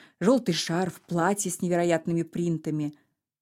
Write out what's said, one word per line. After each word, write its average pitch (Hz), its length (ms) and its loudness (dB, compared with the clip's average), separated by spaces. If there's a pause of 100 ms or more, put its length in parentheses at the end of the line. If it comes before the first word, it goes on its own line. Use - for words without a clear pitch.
(200)
желтый 226 340 4
шарф, 170 540 -2
платье 180 420 0
с - 120 -8
невероятными 170 640 0
принтами. 156 680 -2 (480)